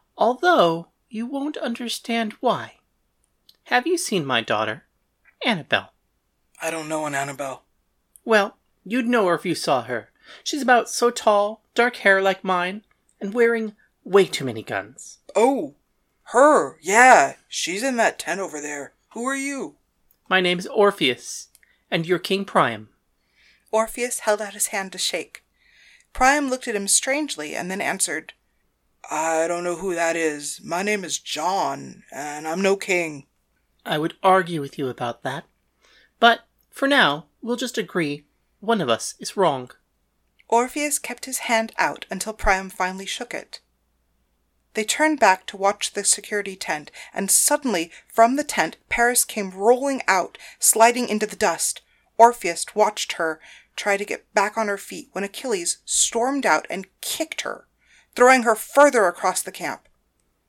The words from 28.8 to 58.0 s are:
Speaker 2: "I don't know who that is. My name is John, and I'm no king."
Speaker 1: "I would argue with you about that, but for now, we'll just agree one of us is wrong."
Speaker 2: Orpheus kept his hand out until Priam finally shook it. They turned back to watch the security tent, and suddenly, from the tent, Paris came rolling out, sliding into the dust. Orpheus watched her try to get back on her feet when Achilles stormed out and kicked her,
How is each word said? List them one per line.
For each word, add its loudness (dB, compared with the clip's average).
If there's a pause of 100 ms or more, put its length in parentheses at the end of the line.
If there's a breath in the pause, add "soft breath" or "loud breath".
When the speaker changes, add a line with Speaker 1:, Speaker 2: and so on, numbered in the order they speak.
Speaker 2:
"I -2
don't -4
know -4
who -6
that 0
is. -4
My -4
name -2
is -6
John, -4
and -10
I'm -4
no 2
king." -4 (580)
Speaker 1:
"I -2
would -4
argue 4
with -10
you -4
about -8
that, -8 (760 soft breath)
but 4 (220)
for -2
now, 2 (120)
we'll -4
just -6
agree -4 (320)
one 0
of -2
us -2
is -12
wrong." 0 (800)
Speaker 2:
Orpheus 0
kept -12
his -8
hand 0
out -4
until -8
Priam 0
finally -6
shook -10
it. -12 (1120)
They -2
turned 0
back 4
to -14
watch -2
the -6
security -4
tent, -8 (240 loud breath)
and -4
suddenly, 0 (160 loud breath)
from 4
the -2
tent, -2 (120)
Paris 2
came -8
rolling 0
out, 0 (200 loud breath)
sliding 4
into -2
the -10
dust. -2 (360)
Orpheus 4
watched 0
her -4 (360 loud breath)
try -2
to -4
get -10
back 0
on -2
her -2
feet -12
when -6
Achilles -4
stormed 0
out 2
and -8 (140)
kicked -6
her, -10 (480 soft breath)